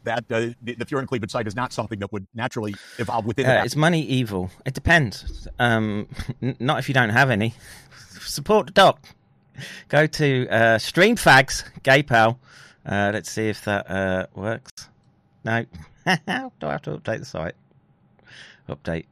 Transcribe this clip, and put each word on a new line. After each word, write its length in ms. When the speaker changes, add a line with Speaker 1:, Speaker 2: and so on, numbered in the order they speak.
Speaker 1:
That, 280
uh, 300
the, 140
the 100
furin 200
cleavage 260
site 160
is 80
not 180
something 260
that 140
would 200
naturally 420
evolve 280
within 200
the 60
Speaker 2:
Uh, 60
Speaker 1:
bat. 80
Speaker 2:
it's 100
money 260
evil. 480
It 80
depends. 760
Um, 480
<laughs> 160
n-, 180
not 200
if 80
you 60
don't 160
have 200
any. 240
<laughs> 360
Support 460
the 40
doc. 340
Go 180
to, 400
uh, 300
Stream 380
Fags, 480
Gay 200
Pal. 360
Uh, 280
let's 160
see 200
if 160
that, 260
uh, 420
works. 380
No. 220
<laughs> 200
Do 100
I 460
have 120
to 140
update 220
the 60
site? 300
Update. 420